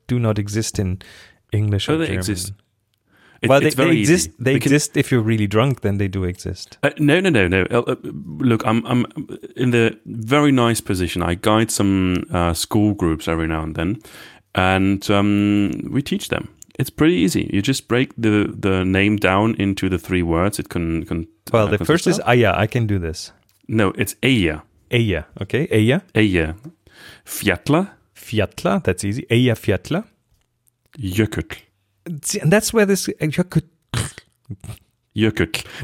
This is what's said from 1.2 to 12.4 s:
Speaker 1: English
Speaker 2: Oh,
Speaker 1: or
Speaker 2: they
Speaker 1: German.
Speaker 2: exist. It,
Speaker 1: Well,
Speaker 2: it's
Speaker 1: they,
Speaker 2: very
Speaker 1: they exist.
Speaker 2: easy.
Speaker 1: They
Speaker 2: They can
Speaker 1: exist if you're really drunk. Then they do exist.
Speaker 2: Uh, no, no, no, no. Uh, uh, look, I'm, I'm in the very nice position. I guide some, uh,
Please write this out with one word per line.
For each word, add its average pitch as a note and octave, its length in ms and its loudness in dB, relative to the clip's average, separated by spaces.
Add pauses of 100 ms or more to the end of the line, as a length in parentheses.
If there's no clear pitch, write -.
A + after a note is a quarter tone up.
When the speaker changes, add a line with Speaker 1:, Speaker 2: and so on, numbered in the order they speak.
Speaker 1:
English G#2 360 0
Speaker 2:
Oh, D3+ 60 2
Speaker 1:
or D#3+ 40 0
Speaker 2:
they D#3+ 80 -2
Speaker 1:
German. F#2 120 -4
Speaker 2:
exist. F#2+ 340 -6 (920)
It, - 80 2
Speaker 1:
Well, C#3 120 6
Speaker 2:
it's D3 140 2
Speaker 1:
they, - 80 2
Speaker 2:
very E3+ 120 4
Speaker 1:
they A2 40 2
exist. E3+ 280 4
Speaker 2:
easy. - 100 -20
Speaker 1:
They B2+ 160 0
Speaker 2:
They C3 60 2
can C3+ 120 2
Speaker 1:
exist D3 240 0
if C3+ 160 0
you're B2 80 4
really G#2+ 260 0
drunk. A2+ 360 0
Then G2+ 160 -2
they G2+ 100 0
do F#2 160 -4
exist. - 580 -8
Speaker 2:
Uh, C#3+ 160 2
no, D3+ 220 4
no, F#3+ 80 2
no, A2 200 4
no. F#2 220 2
Uh, A#2+ 160 2
uh, C3 100 -2 (420)
look, A#2+ 280 2
I'm, A2+ 200 0
I'm B2 180 0 (520)
in B2 160 0
the A#2 340 2
very A#2+ 460 2
nice A#2 280 2
position. F2+ 420 -4
I F2 120 0
guide A2 360 2
some, F#2+ 640 0
uh, F2 220 0